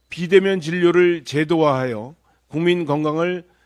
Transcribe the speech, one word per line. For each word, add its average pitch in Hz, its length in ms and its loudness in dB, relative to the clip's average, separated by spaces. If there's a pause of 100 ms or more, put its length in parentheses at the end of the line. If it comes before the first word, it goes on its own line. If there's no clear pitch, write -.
비대면 190 500 2
진료를 175 640 2
제도화하여 139 920 -2 (320)
국민 170 380 0
건강을 156 600 -2 (200)